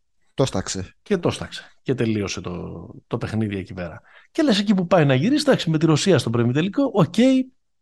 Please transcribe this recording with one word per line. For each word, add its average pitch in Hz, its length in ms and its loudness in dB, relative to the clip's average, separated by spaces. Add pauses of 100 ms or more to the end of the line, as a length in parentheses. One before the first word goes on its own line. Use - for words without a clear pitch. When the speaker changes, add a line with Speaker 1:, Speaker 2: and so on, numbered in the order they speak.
(340)
Speaker 1:
Το - 100 0
στάξε. - 580 -6
Speaker 2:
και 196 160 -2
το 156 120 0
στάξε. - 320 -10 (200)
Και 135 120 -4
τελείωσε 107 460 -2
το, 87 460 -12 (200)
το - 120 -6
παιχνίδι 107 380 -4
εκεί 92 180 -10
πέρα. 90 260 -12 (300)
Και - 120 -2
λες, 240 160 2
εκεί 202 160 2
που 185 120 0
πάει 175 180 4
να 139 100 4
γυρίσει, 247 320 0
εντάξει, 208 240 2
με 160 80 0
τη 160 80 2
Ρωσία 156 320 4
στον 120 140 -2
προημιτελικό, 151 600 0
οκ. 196 220 2 (680)